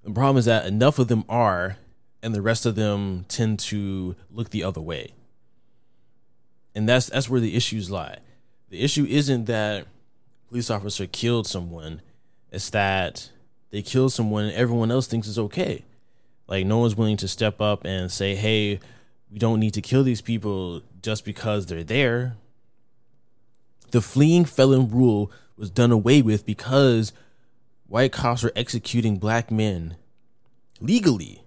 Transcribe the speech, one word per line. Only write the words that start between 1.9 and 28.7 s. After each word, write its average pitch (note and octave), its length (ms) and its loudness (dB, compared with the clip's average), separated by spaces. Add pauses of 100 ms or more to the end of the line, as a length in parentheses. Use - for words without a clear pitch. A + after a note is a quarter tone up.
and A2+ 140 -6
the G2+ 60 -4
rest A2+ 240 0
of A2 100 0
them G2+ 520 -2
tend A2 320 -2
to G2 560 -6 (140)
look A2 220 -10
the G2 120 -4
other E2+ 180 -6
way. D#2 320 -10 (1600)
And A2 120 -2
that's, B2 200 4
that's C3+ 220 -4
where B2+ 120 2
the G#2 140 -2
issues A2 340 -2
lie. F2 300 -10 (500)
The F2+ 120 -8
issue C#3+ 240 0
isn't C3+ 400 0
that G#2+ 420 -2 (600)
police A#2+ 220 -6
officer G2+ 380 -4
killed A#2 400 -2
someone. E2 540 -10 (500)
It's - 180 -8
that G2 600 -2 (400)
they G#2 100 -6
killed C3 320 2
someone G#2+ 320 0
and G2+ 80 -4
everyone A#2 380 2
else B2+ 160 0
thinks A2 200 -4
it's G#2+ 100 -6
okay. G#2+ 480 -4 (600)
Like, F#2+ 180 -2
no A2 120 2
one's A#2 180 2
willing G#2+ 220 0
to G2 100 -4
step G#2+ 340 -2
up G#2 240 0
and F#2 260 -6
say, G2 240 -2
"Hey, G#2 440 0 (500)
we G2+ 80 -16
don't A2+ 220 2
need A2 160 0
to G#2+ 60 -4
kill C3+ 220 2
these B2 180 0
people G2 600 -4 (200)
just G#2+ 220 -6
because G#2 440 -4
they're E2+ 160 -8
there." A#2+ 520 0 (1600)
The A#2+ 100 4
fleeing D#3+ 440 4
felon C3 440 4
rule A2 420 4 (240)
was G2+ 140 -10
done A#2+ 220 4
away A#2+ 320 6
with G#2+ 220 2
because A#2+ 680 2 (720)
white B2+ 260 0
cops A#2+ 300 0
were A#2 140 0
executing A2+ 640 -2